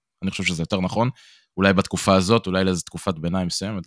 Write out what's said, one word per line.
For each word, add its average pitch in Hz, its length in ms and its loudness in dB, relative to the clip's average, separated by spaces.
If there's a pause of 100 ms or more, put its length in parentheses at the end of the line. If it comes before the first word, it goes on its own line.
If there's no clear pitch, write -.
(220)
אני 95 80 -4
חושב 95 140 -6
שזה 87 180 -2
יותר 92 180 -2
נכון. 107 300 0 (460)
אולי 98 160 6
בתקופה 95 420 2
הזאת, 95 320 2
אולי 95 180 0
לאיזו 92 180 0
תקופת 87 360 -6
ביניים 87 280 -4
מסוימת, 95 400 -6